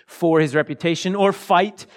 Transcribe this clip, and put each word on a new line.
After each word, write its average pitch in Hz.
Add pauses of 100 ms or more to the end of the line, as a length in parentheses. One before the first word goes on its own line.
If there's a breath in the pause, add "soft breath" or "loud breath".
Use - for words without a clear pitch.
for 160
his 147
reputation 160
or 196
fight 196